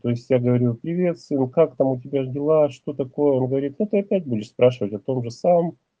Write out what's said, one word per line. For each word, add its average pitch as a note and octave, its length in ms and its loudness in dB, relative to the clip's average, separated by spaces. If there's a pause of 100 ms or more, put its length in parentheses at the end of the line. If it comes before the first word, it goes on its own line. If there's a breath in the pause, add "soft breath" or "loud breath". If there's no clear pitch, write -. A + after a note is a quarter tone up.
То A#2+ 80 -2
есть A#2+ 220 -4
я B2+ 80 4
говорю: B2 340 2
«Привет, E3+ 460 -2
сын, C3+ 280 -2
как D#3 280 2
там C3+ 140 0
у C3 100 -2
тебя C3+ 260 -4
дела, C#3+ 440 2
что C#3 240 -12
такое?» C#3 400 0
Он B2+ 140 2
говорит: C#3 300 -2
«Ну, G#3+ 80 -2
ты G#3 140 0
опять G3 260 -2
будешь G#2+ 220 -4
спрашивать B2 460 0
о G#2 60 -8
том C3 240 -4
же A#2+ 60 -8
самом, E3+ 480 0 (240)